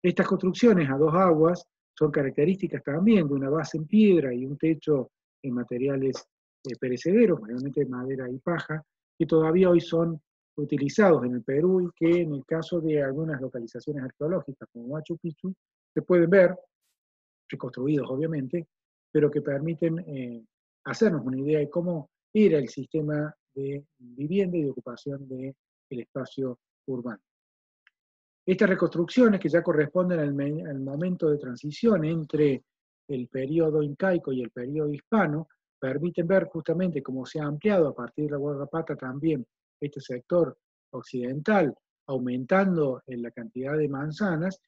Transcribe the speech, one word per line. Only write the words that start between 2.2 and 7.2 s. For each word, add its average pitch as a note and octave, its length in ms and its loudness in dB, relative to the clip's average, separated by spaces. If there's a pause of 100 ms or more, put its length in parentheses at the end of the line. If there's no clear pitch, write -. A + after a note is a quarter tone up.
también E3+ 460 4
de C#3+ 60 0
una C3+ 160 -2
base D#3 280 -2
en D#3 80 -6
piedra F3 480 6
y B2 100 -4
un C#3 140 -8
techo D3+ 520 0 (320)
en B2+ 120 -6
materiales, B2+ 720 -4 (380)
eh, B2 160 -10
perecederos, E3 600 2